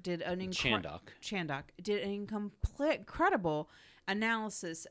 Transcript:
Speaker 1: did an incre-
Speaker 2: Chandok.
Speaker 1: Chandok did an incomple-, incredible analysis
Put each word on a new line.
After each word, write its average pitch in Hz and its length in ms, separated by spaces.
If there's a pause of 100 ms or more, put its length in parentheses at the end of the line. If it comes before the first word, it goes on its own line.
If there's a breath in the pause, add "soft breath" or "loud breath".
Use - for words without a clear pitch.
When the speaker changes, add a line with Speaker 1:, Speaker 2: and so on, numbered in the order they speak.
Speaker 1:
did 175 200
an 180 180
incre- 135 420
Speaker 2:
Chandok. 76 180 (220)
Speaker 1:
Chandok 151 400 (200)
did 208 200
an 202 240
incomple-, 214 720
incredible 196 720 (360 loud breath)
analysis 208 840